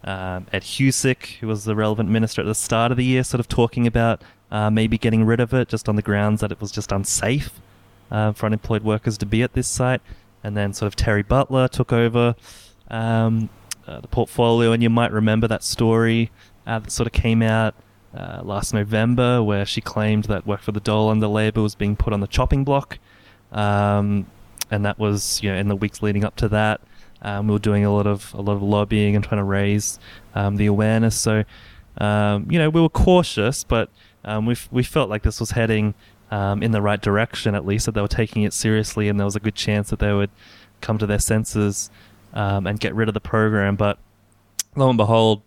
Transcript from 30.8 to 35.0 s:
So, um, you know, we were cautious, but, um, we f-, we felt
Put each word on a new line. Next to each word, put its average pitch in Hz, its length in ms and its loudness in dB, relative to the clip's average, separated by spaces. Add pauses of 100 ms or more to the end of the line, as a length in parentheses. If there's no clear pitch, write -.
So, 110 280 0 (540)
um, 104 500 0
you 170 120 2
know, 156 100 2
we 165 100 2
were 165 80 4
cautious, 156 760 2
but, 113 260 0 (340)
um, 107 220 -2
we 120 60 0
f-, - 180 -6
we 123 140 0
felt 123 260 -2